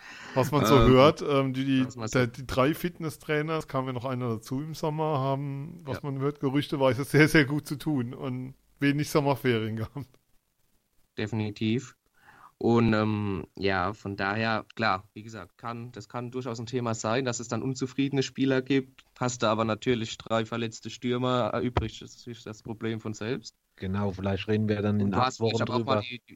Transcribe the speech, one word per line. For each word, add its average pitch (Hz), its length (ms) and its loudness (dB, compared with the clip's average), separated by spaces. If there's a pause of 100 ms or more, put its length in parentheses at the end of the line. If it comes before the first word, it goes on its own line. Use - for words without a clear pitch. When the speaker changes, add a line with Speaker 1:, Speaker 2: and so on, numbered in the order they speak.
(340)
Speaker 1:
Was 131 160 2
man 139 140 4
so 135 180 8
Speaker 2:
Ähm, - 20 8
Speaker 1:
hört, 131 380 8
ähm, 139 300 2
die, 131 120 -2
die, 135 220 2
Speaker 2:
was - 100 -12
man 110 120 -8
so 135 100 0
Speaker 1:
der, 123 80 4
die 123 200 -10
drei 135 280 2
Fitnesstrainer, 160 840 -4
es 156 100 -8
kam 131 180 -2
ja 131 60 -4
noch 120 140 -6
einer 127 240 -4
dazu 117 320 -4
im 156 120 -10
Sommer, 156 460 -2
haben, 139 640 -4
was 135 120 -6
Speaker 2:
Ja. - 60 -12
Speaker 1:
man 139 160 -6
hört, 143 220 -2
gerüchteweise 135 640 2
sehr, 151 240 6
sehr 156 160 6
gut 143 220 -2
zu 151 100 -6
tun 131 380 -4
und 131 400 -8 (260)
wenig 143 300 2
Sommerferien 127 640 2
gehabt. 110 420 -10 (1000)
Speaker 2:
Definitiv. 107 800 -2 (600)
Und, 113 360 4
ähm, 107 520 0 (120)
ja, 95 360 0
von 98 220 -10
daher, 107 500 -2 (100)
klar, 98 380 0
wie 107 100 -14
gesagt, 110 340 -16
kann, 117 340 -10
das - 160 -14
kann 123 220 -8
durchaus 123 300 -6
ein 113 60 -8
Thema 120 280 -2
sein, 113 300 0
dass 123 160 -4
es 120 80 -10
dann 117 140 -2
unzufriedene 135 600 -2
Spieler 131 400 0
gibt. 131 420 -2 (140)
Hast 123 240 -2
du 113 60 2
aber 110 160 2
natürlich 113 540 -2
drei 113 280 -2
verletzte 113 440 -6
Stürmer, 123 640 0
erübrigt - 560 -4
sich - 360 -16
das 107 180 -14
Problem 113 380 -6
von 107 140 -8
selbst. 117 420 -8 (200)
Speaker 3:
Genau, 98 360 -2
vielleicht 98 360 -4
reden 107 180 2
wir 104 140 0
dann 104 200 2
in 101 120 2
Speaker 2:
Und - 20 -2
du 95 60 0
Speaker 3:
acht - 20 2
Speaker 2:
hast 127 180 -2
vielleicht 110 200 2
Speaker 3:
Wochen - 20 0
Speaker 2:
aber 123 120 0
auch 117 100 0
mal 127 120 2
Speaker 3:
drüber. - 20 0
Speaker 2:
die, 120 220 -6 (160)